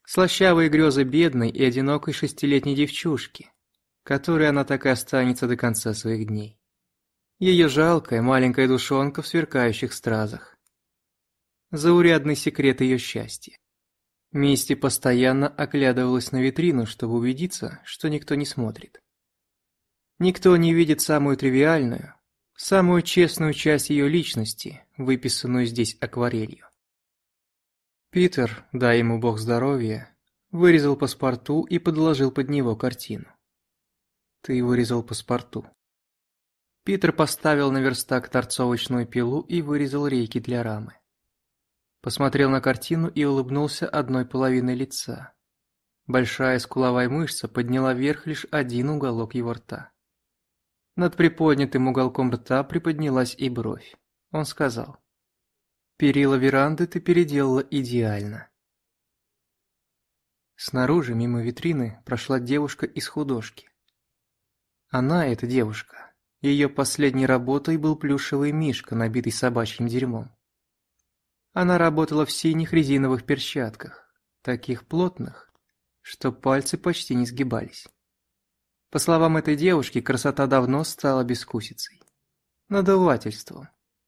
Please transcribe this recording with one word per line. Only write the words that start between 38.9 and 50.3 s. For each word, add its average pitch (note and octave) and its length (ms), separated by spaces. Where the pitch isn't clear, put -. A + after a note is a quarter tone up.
пилу B2+ 360
и E3+ 200
вырезал C#3+ 460
рейки B2 320
для A#2+ 240
рамы. A2 320
Посмотрел C3+ 480
на C3+ 120
картину E3 480
и D3 160
улыбнулся C#3 640
одной B2+ 380
половиной B2+ 480
лица. C3 600
Большая B2+ 500
скуловая B2 520
мышца C3 380
подняла B2+ 460
вверх C#3 320
лишь D#3 240
один B2+ 400
уголок B2 460
его A#2 180
рта. - 380